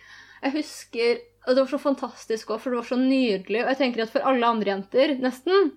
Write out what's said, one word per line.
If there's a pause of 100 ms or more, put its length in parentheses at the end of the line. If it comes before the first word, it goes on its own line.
(440)
Jeg
husker, (280)
og
det
var
så
fantastisk
også,
for
det
var
så
nydelig,
og
jeg
tenker
at
for
alle
andre
jenter,
nesten,